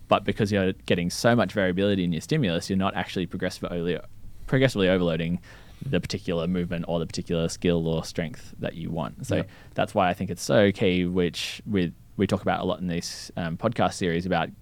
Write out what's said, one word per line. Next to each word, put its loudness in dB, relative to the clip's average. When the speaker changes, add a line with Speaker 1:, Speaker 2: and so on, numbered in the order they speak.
Speaker 1:
but -6
because 0
you're 2
getting 2
so 2
much 2
variability 2
in 0
your -2
stimulus, 0
you're 0
not 0
actually -4
progressively, -4
progressively 4
overloading 2
the 0
particular -2
movement -2
or 0
the -2
particular -2
skill 0
or -2
strength -8
that -6
you -8
want. -6
So 0
Speaker 2:
Yep. -2
Speaker 1:
that's 0
why 6
I 0
think -4
it's -8
so 6
key, 2
which -2
with, 2
we 4
talk 0
about 0
a -4
lot -2
in -4
this, -6
um, -4
podcast 2
series 0
about 2